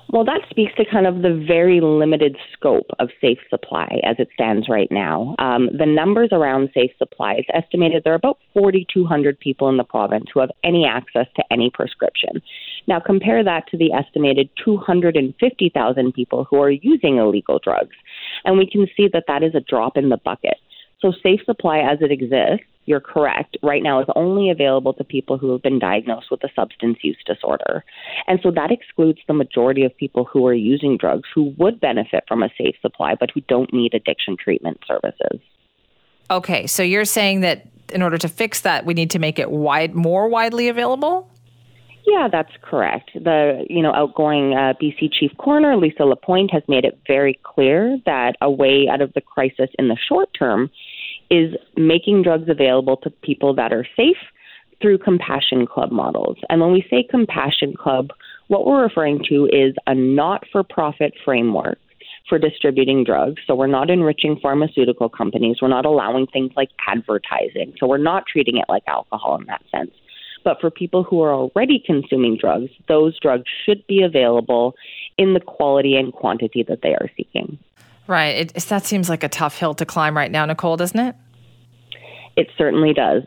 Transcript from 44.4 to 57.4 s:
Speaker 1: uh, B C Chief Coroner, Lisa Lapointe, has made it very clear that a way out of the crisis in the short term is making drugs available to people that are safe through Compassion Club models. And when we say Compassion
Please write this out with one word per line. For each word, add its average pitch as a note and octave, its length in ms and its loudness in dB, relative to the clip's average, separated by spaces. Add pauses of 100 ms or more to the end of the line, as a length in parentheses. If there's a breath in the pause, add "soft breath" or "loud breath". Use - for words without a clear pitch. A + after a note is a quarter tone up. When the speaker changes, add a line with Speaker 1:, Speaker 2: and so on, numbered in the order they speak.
Speaker 1:
uh, C3+ 240 2
B D3+ 200 -4
C D3+ 100 0
Chief - 280 -2
Coroner, C#4+ 400 2
Lisa D#3 280 2
Lapointe, F#3 440 2
has D#3 180 -2
made B2+ 160 2
it - 220 -2
very C#3 380 0
clear G3+ 640 0
that B2 340 0
a C#3+ 80 2
way C#3 400 2
out C#3 120 0
of C#3 120 -4
the C#3+ 80 -4
crisis C3+ 560 -2
in B2+ 120 2
the A2+ 80 0 (100)
short - 260 0
term B2 380 -2 (580 loud breath)
is E3 240 2 (240)
making E3+ 460 4
drugs E3 260 0
available C3 480 2
to - 120 -8
people - 460 -2
that A#2+ 160 -2
are A#2+ 240 -2
safe D4 220 2 (640 loud breath)
through G3+ 160 4
Compassion C#3 720 0
Club - 240 -4
models. C2+ 460 -2 (120)
And E3 120 2
when E3+ 100 4
we F#3 180 4
say B3 140 2
Compassion C#3+ 720 -2